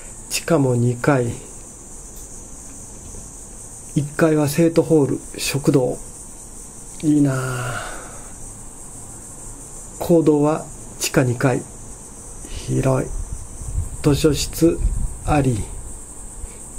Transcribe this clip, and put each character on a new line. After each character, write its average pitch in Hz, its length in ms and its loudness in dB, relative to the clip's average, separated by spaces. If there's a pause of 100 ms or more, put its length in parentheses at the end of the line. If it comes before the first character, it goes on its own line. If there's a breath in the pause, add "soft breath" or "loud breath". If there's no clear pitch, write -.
(300 loud breath)
地 - 140 -4
下 170 140 4
も 131 160 4
二 120 220 4
階。 127 300 4 (2750)
一 147 100 2 (120)
階 156 200 6
は 147 120 4
生 165 220 4
徒 165 120 4
ホ 147 220 6
ー - 40 0
ル、 143 120 -2 (180)
食 - 340 2
堂。 135 260 4 (1040)
い 151 160 6
い - 20 6
な 143 140 6
あ。 127 580 -4 (2000 loud breath)
講 165 240 6
堂 151 200 6
は 151 220 2 (340)
地 - 140 -2
下 147 100 6
二 123 140 4
階。 120 260 2 (840)
広 131 580 0
い。 - 40 -6 (920)
図 143 140 6
書 147 180 6
室 - 460 4 (460)
あ 151 140 6
り。 123 220 4 (1160 loud breath)